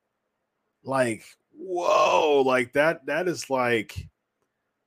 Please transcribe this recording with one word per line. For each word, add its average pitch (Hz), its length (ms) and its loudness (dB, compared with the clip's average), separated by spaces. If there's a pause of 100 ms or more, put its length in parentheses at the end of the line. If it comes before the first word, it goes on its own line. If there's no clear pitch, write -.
(840)
like, 123 400 -2 (320)
whoa, 170 840 2
like, 127 320 0
that, 160 320 0
that 160 220 -4
is, 139 200 -6
like, 120 600 -2 (800)